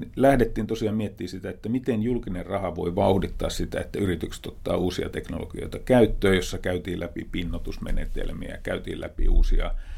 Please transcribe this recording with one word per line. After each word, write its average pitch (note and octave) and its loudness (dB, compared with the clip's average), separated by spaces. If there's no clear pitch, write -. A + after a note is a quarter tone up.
lähdettiin A#2+ 4
tosiaan A2 -2
miettimään G2 -4
sitä, F#2 -10
että F#2 -10
miten B2 0
julkinen G#2+ -2
raha F#2 -2
voi E2+ -2
vauhdittaa G2 2
sitä, - -4
että - -6
yritykset - -2
ottaa - -4
uusia F2+ -2
teknologioita - -8
käyttöön, G#2 6
jossa F2+ -2
käytiin F2+ -4
läpi E2+ -8
pinnotusmenetelmiä, E2 -4
käytiin F#2 -6
läpi - 2
uusia - 6